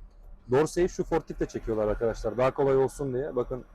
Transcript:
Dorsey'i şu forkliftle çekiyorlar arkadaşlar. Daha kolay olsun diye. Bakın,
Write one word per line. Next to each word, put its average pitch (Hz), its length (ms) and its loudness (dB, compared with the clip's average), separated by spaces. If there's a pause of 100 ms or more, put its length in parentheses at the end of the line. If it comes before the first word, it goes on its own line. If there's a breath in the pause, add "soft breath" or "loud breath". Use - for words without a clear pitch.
(500)
Dorsey'i 156 380 4
şu - 160 -4
forkliftle 160 440 -2
çekiyorlar 107 400 -2
arkadaşlar. 107 500 -2
Daha 127 160 2
kolay 139 220 4
olsun 135 380 0
diye. 135 220 -4
Bakın, 123 280 -4 (100)